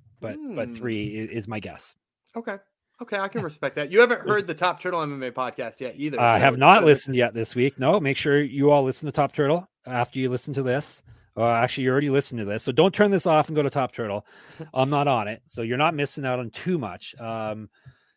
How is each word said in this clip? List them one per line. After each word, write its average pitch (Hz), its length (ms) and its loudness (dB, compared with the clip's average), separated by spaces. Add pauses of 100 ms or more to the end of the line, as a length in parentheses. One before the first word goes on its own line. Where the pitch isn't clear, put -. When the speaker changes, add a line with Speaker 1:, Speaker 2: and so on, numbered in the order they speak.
(200)
Speaker 1:
but, 107 160 -10 (200)
but 113 100 -4
Speaker 2:
Hmm. 120 80 -12
Speaker 1:
three 110 460 -6
i-, 110 120 -10
is 110 140 -8
my 110 140 -8
guess. - 340 -14 (400)
Speaker 2:
Okay. 233 220 -10 (440)
Okay, 233 160 -8
I 196 120 -4
can - 140 -6
Speaker 1:
Yeah. - 20 -8
Speaker 2:
respect 147 320 -8
that. 151 160 -6
You 208 80 6
haven't 240 260 4
Speaker 1:
Yeah. 208 60 0
Speaker 2:
heard 202 160 -2
the 165 60 -6
Top 175 260 -2
Turtle 175 200 -4
M 147 120 -4
M 135 100 -10
A 127 80 -6
podcast 120 480 -8
yet 123 180 -10
either, 139 240 -4
Speaker 1:
I 117 180 6
Speaker 2:
so 104 60 4
Speaker 1:
have 131 140 4
not 175 220 10
Speaker 2:
so 175 60 4
Speaker 1:
listened 139 280 6
yet 120 180 2
this 113 220 -6
week. 127 240 0
No, 156 220 2
make 139 160 -2
sure 147 260 2
you 139 300 2
all 143 100 6
listen 131 240 -4
to 139 60 -6
Top 139 200 0
Turtle 156 360 0 (180)
after 123 320 -4
you 131 100 -2
listen 127 260 -6
to 135 100 -4
this. 127 400 -4 (320)
Uh, 117 140 2
actually, 123 340 0
you 127 80 2
already 143 180 0
listened 131 300 -2
to 104 40 -6
this, 101 200 -6
so 131 80 -2
don't 165 200 6
turn 208 200 2
this 190 140 0
off 156 200 4
and 160 80 -8
go 147 80 2
to 139 80 -2
Top 131 220 -2
Turtle. 107 340 -6 (320)
Speaker 2:
<laughs> 156 160 -16
Speaker 1:
I'm 135 160 0
not 143 160 0
on 113 220 0
it, 110 180 -10
so - 160 -10
you're 120 160 -4
not 160 160 0
missing 143 300 -6
out 127 160 -2
on 120 100 -10
too - 260 -4
much. 98 440 -10
Um, 110 500 -8 (460)